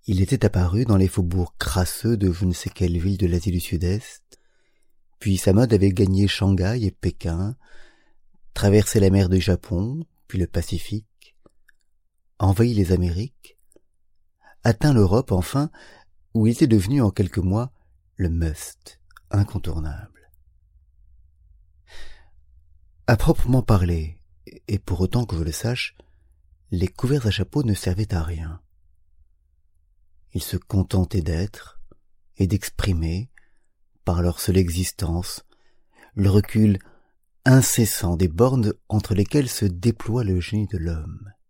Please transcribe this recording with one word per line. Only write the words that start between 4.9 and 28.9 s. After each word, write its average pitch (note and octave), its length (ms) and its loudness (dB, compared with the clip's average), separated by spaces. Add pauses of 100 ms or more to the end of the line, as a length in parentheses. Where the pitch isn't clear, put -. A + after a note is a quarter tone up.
puis F#2+ 180 0
sa F#2 160 2
mode A2+ 180 4
avait G2 200 4
gagné F#2+ 360 2
Shanghai G2 560 0
et F#2 80 0
Pékin, F#2 640 -4 (1000)
traversé G2+ 460 4
la F#2+ 120 6
mer F#2+ 180 4
du F#2 100 4
Japon, G2+ 640 -2 (240)
puis - 120 -6
le - 80 -2
Pacifique, - 920 -8 (1000)
envahi A2+ 340 2
les F#2+ 180 2
Amériques, F2+ 680 -4 (1040)
atteint C3+ 300 2
l'Europe G#2+ 380 4
enfin, C3 380 -2 (640)
où A2 140 2
il A#2 40 4
était C#3+ 160 2
devenu A2 340 2
en G2+ 100 4
quelques - 260 -2
mois G2+ 340 -2 (440)
le F2+ 140 -2
must, - 680 -6 (320)
incontournable. D#2 1000 -6 (2750)
À A#2 100 4
proprement - 460 2
parler, E2+ 560 0 (480)
et G2+ 120 -4
pour E2+ 220 -6
autant A2+ 240 0
que F#2 100 -6
je E2 80 -4
le D#2+ 80 -4
sache, - 460 -6 (720)
les F2+ 180 -2
couverts B2+ 380 -2
à G2+ 60 2
chapeau C#3 320 -2
ne G#2 100 0
servaient F#2+ 400 -2
à E2+ 80 -2
rien. D#2+ 400 -8 (1700)